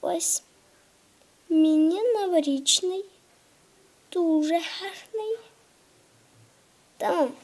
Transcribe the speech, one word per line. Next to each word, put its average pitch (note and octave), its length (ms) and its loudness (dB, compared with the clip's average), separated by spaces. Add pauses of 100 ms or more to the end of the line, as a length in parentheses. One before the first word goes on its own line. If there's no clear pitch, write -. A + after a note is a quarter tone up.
Ось. - 420 -4 (1040)
Міні D#4 540 4
новорічний. F4+ 1000 0 (1040)
Дуже D#4+ 420 2
гарний. G#4+ 840 -6 (1600)
Там. C4+ 360 -2 (100)